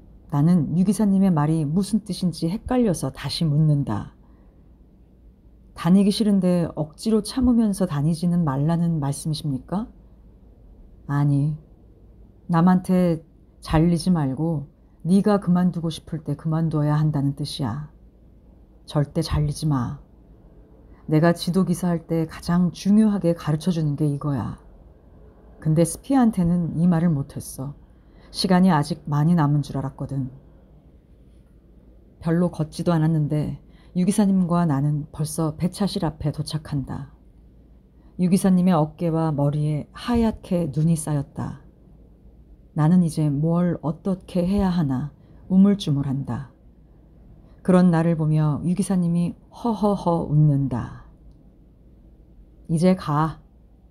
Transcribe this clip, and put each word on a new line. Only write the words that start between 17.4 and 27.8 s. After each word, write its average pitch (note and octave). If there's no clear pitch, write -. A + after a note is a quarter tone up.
절대 D3+
잘리지 D3+
마. D3+
내가 D#3
지도기사 F3+
할 E3+
때 E3
가장 F3
중요하게 G3+
가르쳐주는 D#3
게 D3+
이거야. C#3
근데 D#3+
스피한테는 F3
이 E3+
말을 F3
못했어. C#3